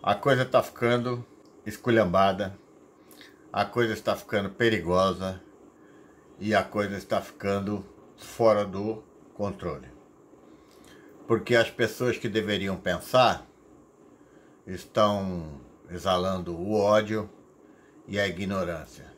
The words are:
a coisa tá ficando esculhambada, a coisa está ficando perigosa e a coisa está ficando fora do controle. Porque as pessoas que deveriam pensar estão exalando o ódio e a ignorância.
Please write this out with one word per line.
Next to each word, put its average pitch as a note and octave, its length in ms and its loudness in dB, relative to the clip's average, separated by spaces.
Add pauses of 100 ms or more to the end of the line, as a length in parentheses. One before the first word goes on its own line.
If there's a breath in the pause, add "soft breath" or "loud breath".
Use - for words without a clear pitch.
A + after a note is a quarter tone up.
a G2+ 120 2
coisa C3 280 2
tá A#2+ 200 2
ficando A#2+ 600 -2 (440)
esculhambada, G2 920 2 (920 loud breath)
a G2+ 140 0
coisa A#2 260 0
está G2+ 240 -2
ficando G2 320 -2
perigosa F#2 920 0 (1000 loud breath)
e G#2+ 140 0
a G2 80 6
coisa G2+ 340 -4
está G2 240 -2
ficando G2 640 -4 (320)
fora G#2+ 480 2
do G2+ 400 -6 (300)
controle. F#2 540 -8 (1400 loud breath)
Porque A#2 280 0
as A#2 140 4
pessoas A#2 480 -2
que A#2 140 -6
deveriam G2 480 -2
pensar F#2 680 2 (1200 loud breath)
estão F#2+ 960 -2 (300)
exalando F2+ 680 -2
o F#2+ 160 -6
ódio G#2+ 560 2 (800 loud breath)
e G2 120 -4
a G2+ 80 2
ignorância. F2+ 800 -6 (140)